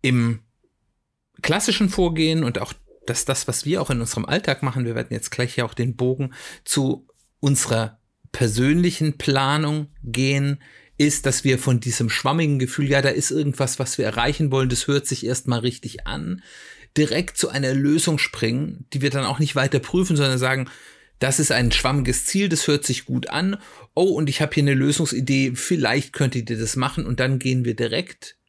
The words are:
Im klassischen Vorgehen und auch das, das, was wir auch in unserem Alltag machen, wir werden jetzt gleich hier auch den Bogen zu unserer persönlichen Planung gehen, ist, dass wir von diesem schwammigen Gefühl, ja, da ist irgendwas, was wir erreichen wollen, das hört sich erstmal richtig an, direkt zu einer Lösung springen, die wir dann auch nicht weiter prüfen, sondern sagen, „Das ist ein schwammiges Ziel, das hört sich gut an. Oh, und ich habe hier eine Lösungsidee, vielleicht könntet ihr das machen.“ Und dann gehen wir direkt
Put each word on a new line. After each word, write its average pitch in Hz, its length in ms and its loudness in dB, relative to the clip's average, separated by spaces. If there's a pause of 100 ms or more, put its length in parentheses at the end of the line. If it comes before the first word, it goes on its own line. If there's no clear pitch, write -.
Im 120 400 2 (1000)
klassischen 202 460 2
Vorgehen 160 560 2
und 120 160 -2
auch 104 120 -8 (340)
das, - 180 -2
das, - 240 -2
was - 160 -4
wir 175 180 0
auch - 80 -4
in 131 100 0
unserem - 240 -4
Alltag - 380 -2
machen, 127 220 -2
wir 117 100 -4
werden 120 160 -4
jetzt 113 200 -6
gleich 123 240 -4
hier 123 100 0
auch 113 100 -6
den 117 220 -2
Bogen 131 360 -2 (320)
zu - 440 0 (320)
unserer 113 580 2 (320)
persönlichen 147 880 2
Planung 147 680 0 (160)
gehen, 139 580 0 (360)
ist, 147 280 2
dass 131 160 0
wir 131 160 4
von 123 220 2
diesem 117 300 -2
schwammigen 147 480 2
Gefühl, 131 300 0
ja, 139 140 4
da 139 60 4
ist - 220 0
irgendwas, 143 480 -2
was 127 200 -4
wir 127 60 0
erreichen 123 480 0
wollen, 131 160 2
das 123 180 -2
hört 139 200 0
sich 123 200 -4
erstmal 123 340 -2
richtig - 460 -6
an, 180 360 -8 (540)
direkt 151 400 0
zu - 120 0
einer 135 260 -2
Lösung 147 440 2
springen, - 760 -2
die 135 100 -2
wir 143 80 2
dann 135 140 -2
auch 123 140 -2
nicht 147 160 0
weiter 139 240 2
prüfen, 180 380 0
sondern 135 220 2
sagen, 131 320 0 (480)
„Das 135 200 0
ist 143 140 2
ein 120 200 4
schwammiges 131 540 0
Ziel, 196 220 2
das 165 180 0
hört 147 180 2
sich - 200 -2
gut 127 240 -4
an. 190 300 -2 (360)
Oh, 180 200 4
und 151 140 0
ich 135 120 -2
habe 147 140 -2
hier 151 80 4
eine 143 120 4
Lösungsidee, 135 800 2
vielleicht 120 580 0
könntet 123 380 -2
ihr 113 80 -4
das 113 180 -4
machen.“ 131 300 -2
Und 123 140 -2
dann 131 180 2
gehen 127 260 0
wir 117 100 -2
direkt 117 600 -6 (120)